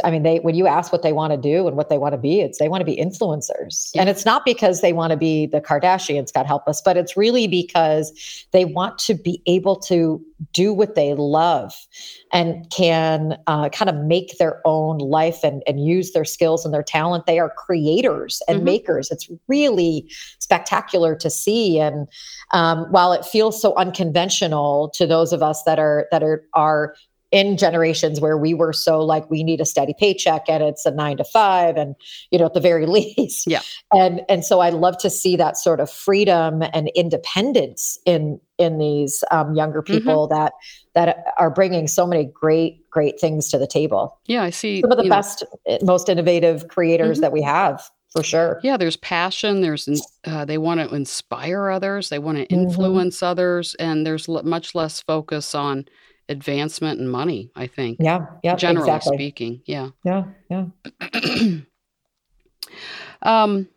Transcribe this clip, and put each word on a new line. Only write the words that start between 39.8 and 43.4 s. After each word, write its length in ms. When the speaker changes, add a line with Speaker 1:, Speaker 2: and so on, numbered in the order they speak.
Speaker 2:
Mm-hmm. 100
Speaker 1:
people 360
that, 240
that 280
are 140
bringing 360
so 200
many 180
great, 640
great 300
things 300